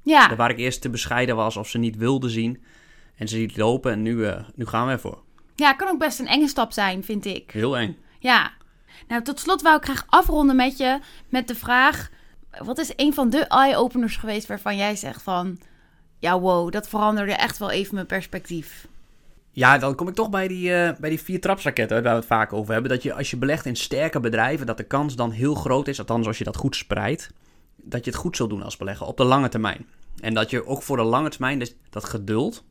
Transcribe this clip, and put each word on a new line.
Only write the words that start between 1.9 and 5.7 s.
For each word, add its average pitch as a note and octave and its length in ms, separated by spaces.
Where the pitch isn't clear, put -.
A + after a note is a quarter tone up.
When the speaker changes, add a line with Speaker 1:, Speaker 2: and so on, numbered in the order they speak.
Speaker 2:
wilde B2+ 320
zien. A2+ 340
En G#2+ 120
ze A2 80
ziet A2+ 220
lopen A2+ 340
en G#2+ 100
nu, A2+ 240
eh, G2+ 180
nu A#2+ 100
gaan A#2 200
we C3 60
ervoor. - 300
Speaker 1:
Ja, C#4+ 180